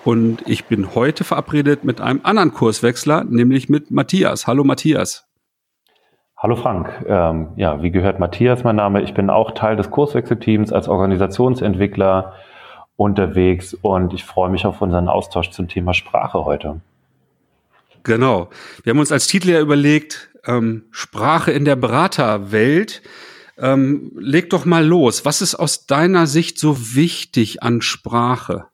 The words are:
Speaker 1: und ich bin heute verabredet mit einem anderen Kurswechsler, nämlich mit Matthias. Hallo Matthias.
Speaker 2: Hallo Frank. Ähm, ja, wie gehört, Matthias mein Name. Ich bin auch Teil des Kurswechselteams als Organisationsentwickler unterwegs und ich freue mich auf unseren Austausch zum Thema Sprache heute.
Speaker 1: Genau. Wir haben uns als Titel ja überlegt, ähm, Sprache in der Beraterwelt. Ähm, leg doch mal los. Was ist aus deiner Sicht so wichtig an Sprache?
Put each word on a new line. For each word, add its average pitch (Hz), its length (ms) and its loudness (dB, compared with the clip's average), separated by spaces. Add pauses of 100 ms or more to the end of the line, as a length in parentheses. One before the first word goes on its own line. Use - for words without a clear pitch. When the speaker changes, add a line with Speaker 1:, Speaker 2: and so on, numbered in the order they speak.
Speaker 1:
und 113 420 2
ich 113 180 -2
bin 98 300 -2
heute 131 300 0
verabredet 147 600 0
mit 123 160 -2
einem 123 240 -2
anderen 196 280 2
Kurswechsler, 147 720 0
nämlich 127 440 2
mit 147 220 0
Matthias. 139 560 0
Hallo 143 180 2
Matthias. 135 640 0 (1080)
Speaker 2:
Hallo 117 200 -2
Frank. 104 320 -4 (180)
Ähm, 82 500 0
ja, 78 260 -2
wie 85 100 0
gehört, 95 260 0
Matthias 120 460 0
mein 110 120 2
Name. 101 260 2
Ich 98 120 -8
bin 98 160 0
auch 110 220 2
Teil 107 240 -2
des 101 140 -4
Kurswechselteams 113 840 0
als - 160 -2
Organisationsentwickler 95 1500 0 (640)
unterwegs 92 760 0
und 92 380 -2
ich - 120 -12
freue 92 260 -2
mich 95 160 -2
auf 95 160 -4
unseren 87 260 0
Austausch - 420 -2
zum 87 180 -8
Thema 90 260 -4
Sprache - 500 -4
heute. 76 360 -6 (1200)
Speaker 1:
Genau. 113 460 0 (340)
Wir 113 80 -2
haben 135 80 2
uns 147 140 0
als 139 160 0
Titel 185 220 0
ja 165 100 4
überlegt, 147 680 0 (140)
ähm, 113 460 -2
Sprache 151 640 -2
in 143 120 0
der 143 120 4
Beraterwelt. 123 1300 0 (540)
Ähm, 135 600 0
leg 135 340 -2
doch 160 140 0
mal 165 200 4
los. 156 400 4
Was 151 180 0
ist - 120 -2
aus - 320 -4
deiner 165 400 2
Sicht 156 320 0
so 127 380 0
wichtig - 680 -2
an 120 200 0
Sprache? 120 920 -4